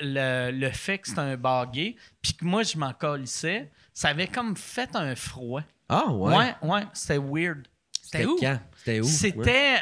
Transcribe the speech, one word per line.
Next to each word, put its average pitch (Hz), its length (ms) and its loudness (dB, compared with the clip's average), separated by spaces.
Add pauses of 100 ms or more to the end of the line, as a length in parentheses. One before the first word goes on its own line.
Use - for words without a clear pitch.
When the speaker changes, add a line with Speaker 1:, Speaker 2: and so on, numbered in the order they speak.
Speaker 1:
le, 131 480 0
le 131 180 -2
fait 196 300 -4
que - 80 -16
c'était 185 120 -4
un 139 160 -2
bar 127 360 0
gay, 165 240 -4 (260)
puis - 120 -2
que - 120 -6
moi, 190 160 2
je 196 160 -2
m'en 139 160 -2
colissais, 156 760 -4 (240)
ça - 140 0
avait 165 180 0
comme 226 280 -2
fait - 400 -6
un 147 200 -2
froid. 127 480 -6 (260)
Speaker 2:
Ah, 214 220 2
ouais. 107 260 4
Speaker 1:
Ouais, 240 240 4
ouais, 185 200 0 (120)
c'était - 240 -2
weird. 147 500 -2 (320)
Speaker 3:
C'était 151 280 -2
où ? 330 120 2
Speaker 2:
Quand ? 131 200 2 (180)
C'était 113 220 -2
où ? 110 60 2
Speaker 1:
C'était, 156 340 2
Speaker 2:
Ouais. 262 420 6